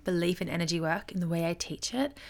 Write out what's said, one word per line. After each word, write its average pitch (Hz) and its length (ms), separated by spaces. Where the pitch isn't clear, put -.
belief 175 400
in 170 60
energy 170 320
work 165 320
in 190 80
the 170 80
way 165 180
I 170 80
teach - 400
it, 277 240